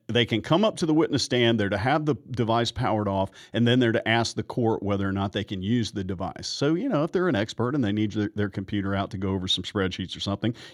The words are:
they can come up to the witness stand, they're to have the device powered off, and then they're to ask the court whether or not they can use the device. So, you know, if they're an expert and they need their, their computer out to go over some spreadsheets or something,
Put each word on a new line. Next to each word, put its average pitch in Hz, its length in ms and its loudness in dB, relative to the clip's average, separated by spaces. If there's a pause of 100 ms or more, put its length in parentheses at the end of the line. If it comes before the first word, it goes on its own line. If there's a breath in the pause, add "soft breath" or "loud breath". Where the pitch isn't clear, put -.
they 117 180 2
can 107 160 -2
come 170 220 2
up 208 140 0
to 180 80 -2
the 156 80 4
witness 151 280 2
stand, 117 380 2
they're 101 100 2
to 101 80 0
have 143 280 0
the 147 100 0 (160)
device 117 400 0
powered 107 380 -2
off, 98 200 0 (220 loud breath)
and 117 160 2
then 123 120 4
they're 117 120 4
to 110 160 0
ask 113 300 2
the 113 40 -4
court 113 400 0
whether 98 260 0
or 95 40 -2
not 98 220 -2
they 98 100 -2
can 95 180 -6
use 110 300 0
the 101 120 -4
device. 92 440 -6
So, 151 280 0
you 226 120 -2
know, 160 160 0
if 165 80 -4
they're 180 160 0
an 139 80 2
expert 113 400 -2
and 139 80 2
they 101 80 0
need 104 220 0
their, 104 200 0
their 104 160 0
computer 98 460 -2
out 98 160 -2
to 101 60 -8
go 95 140 -2
over 92 180 -2
some - 160 -2
spreadsheets 95 500 -2
or 80 60 -10
something, 110 340 -2 (180 loud breath)